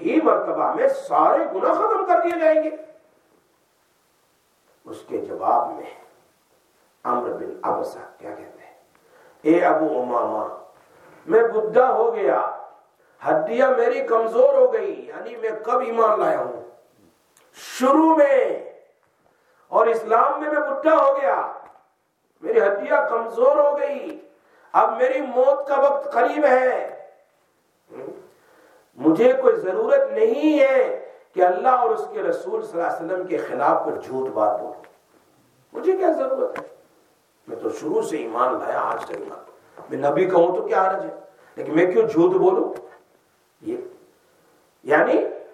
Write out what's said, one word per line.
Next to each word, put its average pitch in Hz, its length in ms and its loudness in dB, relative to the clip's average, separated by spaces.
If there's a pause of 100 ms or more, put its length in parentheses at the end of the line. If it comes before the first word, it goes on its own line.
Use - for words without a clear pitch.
ہی 285 160 2
مرتبہ - 500 0
میں - 140 0
سارے - 560 2 (120)
گناہ 381 180 0
ختم 370 340 0
کر 349 160 4
دیے 339 160 -2
جائیں 311 240 4
گے؟ 311 60 -4 (2250)
اس - 120 -16 (100)
کے - 100 -6
جواب - 580 -2
میں - 260 -16 (1000)
عمرو - 300 -4
بن - 300 -10
عبسہ - 360 -6 (180)
کیا - 120 -16
کہتے - 300 -18
ہیں؟ - 140 -20 (680)
"اے 165 240 4
ابو 156 360 2
امامہ، - 460 -4 (760)
میں 220 180 4
بڈھا 233 500 2
ہو 226 220 0
گیا، - 420 -2 (720)
ہڈیاں 226 480 2
میری 247 300 -2
کمزور 226 460 2
ہو 254 200 4
گئی۔" 196 340 -6
یعنی - 300 -14
میں 220 120 -6 (140)
کب 254 160 -2
ایمان 226 400 0
لایا - 200 0
ہوں؟ - 300 -10 (840)
شروع 311 640 4
میں، 277 560 2 (960)
اور 220 200 2
اسلام 233 540 0
میں 302 100 -6
میں 294 100 0
بڈھا 311 340 0
ہو 277 260 4
گیا، - 300 -2 (880)
میری 214 180 2
ہڈیاں 202 500 0
کمزور 233 480 2
ہو 285 220 2
گئی، - 400 -6 (540)
اب 220 240 2
میری 269 240 0
موت 254 460 0
کا 277 120 0
وقت - 340 0
قریب 285 320 0
ہے، 254 520 2 (2000)
مجھے 160 460 4
کوئی - 140 4
ضرورت 226 560 0
نہیں 285 480 0
ہے 269 500 2 (240)
کہ 180 120 2
اللہ 180 240 0
اور 240 200 2
اس - 220 -4
کے 208 100 -8
رسول 190 400 -4
صلی 170 200 -8
اللہ 170 120 -4
علیہ 165 120 -10
وسلم 180 220 -6
کے 151 100 -4
خلاف - 480 0
پر 151 100 -4
جھوٹ - 340 -8
بات 107 300 0
بولوں۔ 104 240 -12 (880)
مجھے 370 240 0
کیا 349 140 2
ضرورت 269 500 -4
ہے؟ - 60 -16 (800)
میں - 160 -12
تو - 60 -2
شروع 113 320 -4
سے 156 160 -6
ایمان 120 420 -2
لایا، 120 220 -4
آج - 240 -6
تک - 60 -14
ایمان، - 280 -12 (500)
میں 135 200 -2
نبی 180 160 2
کہوں 180 300 4
تو 151 60 -4
کیا 190 220 0
حرج 160 220 -2
ہے، 160 100 -12 (400)
لیکن 151 200 -6
میں 180 160 4
کیوں 226 160 4
جھوٹ 175 240 4
بولوں؟ 185 420 2 (880)
یہ 117 160 -8 (1080)
یعنی 147 420 2 (280)